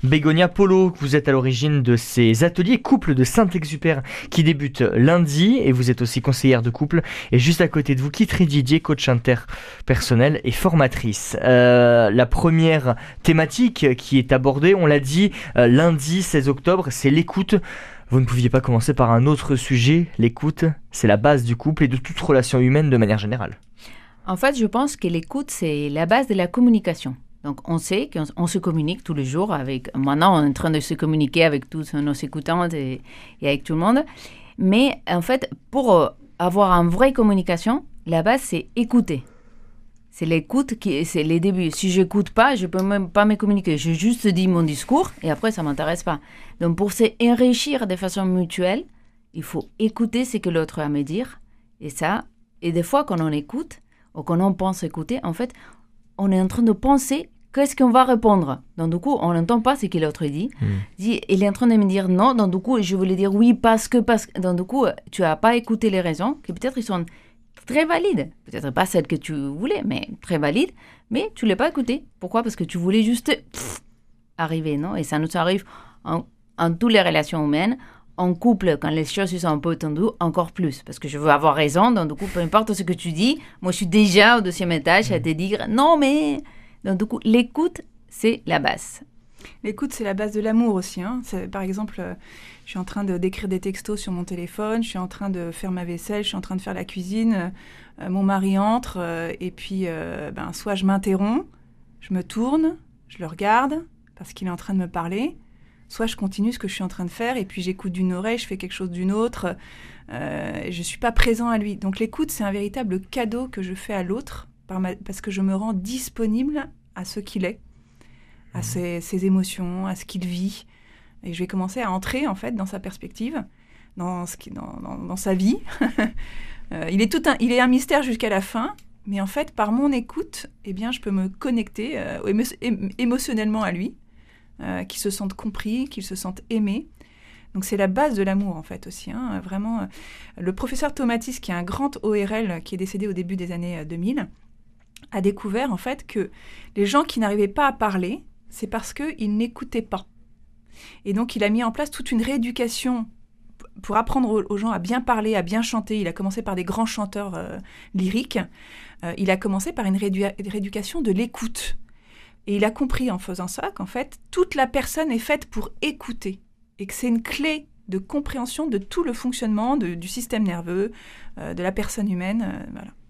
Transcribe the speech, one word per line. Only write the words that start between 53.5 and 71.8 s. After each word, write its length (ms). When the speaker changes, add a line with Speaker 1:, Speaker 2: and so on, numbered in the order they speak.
Speaker 2:
ou 60
quand 200
on 120
pense 300
écouter, 400
en 100
fait, 200
on 120
est 80
en 80
train 140
de 100
penser 600
qu'est-ce 240
qu'on 140
va 140
répondre. 580
Donc, 140
du 80
coup, 200
on 140
n'entend 260
pas 160
ce 120
que 100
l'autre 300
dit. 240
Speaker 1:
Hmm. 60
Speaker 2:
Dit, 200
il 120
est 80
en 20
train 140
de 100
me 100
dire 240
non, 260
donc, 160
du 80
coup, 200
je 160
voulais 200
dire 180
oui 220
parce 320
que, 100
parce 300
que. 120
Donc, 180
du 80
coup, 200
tu 140
as 120
pas 200
écouté 340
les 100
raisons, 360
qui 80
peut-être 240
ils 60
sont 240
très 200
valides. 440
Peut-être 240
pas 160
celles 220
que 80
tu 180
voulais, 500
mais 240
très 160
valides. 360
Mais 240
tu 140
l'as 80
pas 140
écouté. 360